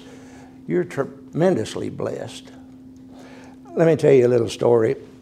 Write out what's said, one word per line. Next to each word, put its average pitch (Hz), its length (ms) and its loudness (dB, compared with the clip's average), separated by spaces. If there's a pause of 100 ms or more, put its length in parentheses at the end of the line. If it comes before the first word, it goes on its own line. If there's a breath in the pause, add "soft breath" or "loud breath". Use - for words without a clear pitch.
(680 loud breath)
you're 175 160 0
tremendously - 1080 -4
blessed. - 640 -10 (1200 loud breath)
Let 170 120 2
me 160 100 4
tell 143 160 4
you 127 140 6
a - 20 2
little 120 200 2
story. 120 480 0 (260)